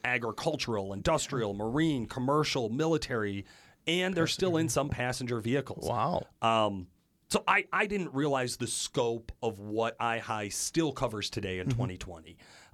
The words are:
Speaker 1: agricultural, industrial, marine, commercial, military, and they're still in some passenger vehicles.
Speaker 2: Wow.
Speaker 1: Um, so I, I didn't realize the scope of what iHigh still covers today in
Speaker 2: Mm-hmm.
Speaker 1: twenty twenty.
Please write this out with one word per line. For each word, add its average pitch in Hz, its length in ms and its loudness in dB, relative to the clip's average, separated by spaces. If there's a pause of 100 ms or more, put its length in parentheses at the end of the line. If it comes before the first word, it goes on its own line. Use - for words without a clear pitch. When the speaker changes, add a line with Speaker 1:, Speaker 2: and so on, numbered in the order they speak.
Speaker 1:
agricultural, 117 920 -2
industrial, 113 600 0
marine, 123 500 2
commercial, 135 640 2
military, 123 760 0 (440)
and 185 260 2
they're 165 140 4
still 180 300 2
in 160 120 2
some 143 180 2
passenger 123 520 -2
vehicles. 120 500 -2
Speaker 2:
Wow. 120 380 0 (160)
Speaker 1:
Um, 107 420 4 (420)
so - 200 0
I, 190 260 4
I 214 140 2
didn't 180 260 -2
realize 135 440 0
the 120 100 -4
scope 117 640 -2 (100)
of 107 180 -2
what 107 380 -2
iHigh 110 560 -2
still - 380 0
covers 107 400 -2
today 95 260 -4
in 92 120 -4
Speaker 2:
Mm-hmm. 123 60 0
Speaker 1:
twenty 95 220 -2
twenty. 85 400 -14 (360)